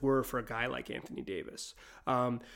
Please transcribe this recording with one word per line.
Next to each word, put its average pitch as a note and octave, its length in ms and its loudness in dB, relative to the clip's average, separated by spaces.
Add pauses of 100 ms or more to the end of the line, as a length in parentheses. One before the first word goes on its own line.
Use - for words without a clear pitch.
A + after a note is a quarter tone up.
were C3+ 220 6
for B2 160 -2
a A2+ 60 -4
guy A#2 200 0
like B2+ 240 -2
Anthony - 320 -6
Davis. - 540 -6 (320)
Um, B2 340 4 (140)